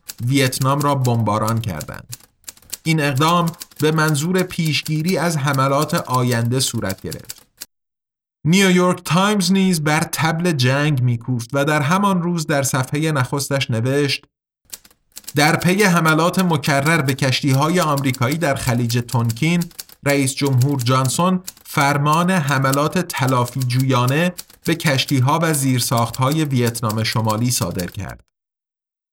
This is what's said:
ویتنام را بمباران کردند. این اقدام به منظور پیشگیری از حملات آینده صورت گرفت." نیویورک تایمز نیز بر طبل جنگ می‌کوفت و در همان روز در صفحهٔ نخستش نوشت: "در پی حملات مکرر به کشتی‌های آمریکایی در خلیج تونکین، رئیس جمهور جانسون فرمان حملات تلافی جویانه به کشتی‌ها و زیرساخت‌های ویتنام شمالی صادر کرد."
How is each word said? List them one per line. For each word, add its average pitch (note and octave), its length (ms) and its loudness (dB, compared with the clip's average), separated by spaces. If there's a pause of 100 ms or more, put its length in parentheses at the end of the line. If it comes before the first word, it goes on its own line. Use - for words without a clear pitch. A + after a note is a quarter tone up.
(260)
ویتنام C3+ 540 0
را C#3+ 140 0
بمباران A2+ 680 0
کردند. D2+ 560 -10 (680)
این D#3+ 180 0
اقدام D#3 460 2 (340)
به D3+ 120 2
منظور D#3+ 500 2
پیشگیری D#3+ 760 -2
از D#3+ 180 -2
حملات C#3 580 0
آینده A#2+ 680 0
صورت G#2 400 -4
گرفت." - 460 -14 (1000)
نیویورک F3+ 560 4
تایمز F#3+ 480 0
نیز F#3 320 2
بر D3+ 160 2
طبل E3 520 -2
جنگ C#3 500 0
می‌کوفت A#2+ 500 -2
و C#3+ 120 0
در D3+ 180 0
همان F#3 400 2
روز E3+ 240 -2
در D3 160 0
صفحهٔ D3 500 -2
نخستش C3+ 580 -2
نوشت: C3+ 540 -2 (1080)
"در D#3 220 2
پی F#3 260 2
حملات E3+ 560 2
مکرر D#3+ 640 2
به C3+ 120 0
کشتی‌های C#3+ 680 0
آمریکایی C#3 580 0
در D3+ 160 0
خلیج A#2+ 440 -2
تونکین، A#2+ 680 0 (400)
رئیس C#3 300 2
جمهور C3+ 460 2
جانسون C3 640 2 (220)
فرمان D3 640 2
حملات C#3+ 680 0
تلافی C3+ 600 -2
جویانه C3 720 0 (340)
به E3 80 2
کشتی‌ها C#3 680 0
و E3 100 2
زیرساخت‌های C3 920 0
ویتنام A#2 580 -2
شمالی A2+ 480 0
صادر F2+ 360 -4
کرد." E2+ 380 -12 (880)